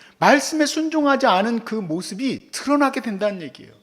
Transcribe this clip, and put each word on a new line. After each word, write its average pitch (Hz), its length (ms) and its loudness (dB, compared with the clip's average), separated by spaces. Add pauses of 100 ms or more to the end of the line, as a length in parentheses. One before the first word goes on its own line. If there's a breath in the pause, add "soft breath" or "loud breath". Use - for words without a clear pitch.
(180 loud breath)
말씀에 285 480 4
순종하지 294 600 0
않은 220 400 2
그 220 100 -6
모습이 185 760 -6
드러나게 277 500 0
된다는 202 400 -4
얘기예요. - 420 -16